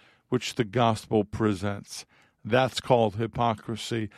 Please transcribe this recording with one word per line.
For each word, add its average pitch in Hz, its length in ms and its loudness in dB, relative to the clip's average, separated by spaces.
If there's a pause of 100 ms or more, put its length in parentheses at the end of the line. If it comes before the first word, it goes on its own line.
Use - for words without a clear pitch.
(300)
which - 240 -2
the 156 100 0
gospel 110 600 2
presents. 101 840 -4 (360)
That's 120 380 2
called 113 360 2
hypocrisy. 113 1000 -4